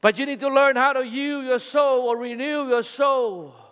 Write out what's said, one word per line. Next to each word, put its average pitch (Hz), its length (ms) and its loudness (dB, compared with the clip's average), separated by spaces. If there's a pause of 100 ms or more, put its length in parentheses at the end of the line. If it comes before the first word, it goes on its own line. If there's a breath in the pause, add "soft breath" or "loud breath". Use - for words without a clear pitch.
But 208 180 2
you 277 80 -2
need 277 140 -6
to 277 80 0
learn 269 260 4
how 262 180 4
to 262 100 -2
yield 277 420 -6
your 254 120 0
soul 262 520 0
or 233 60 2
renew 254 520 -4
your 240 160 0
soul 226 720 -2 (160)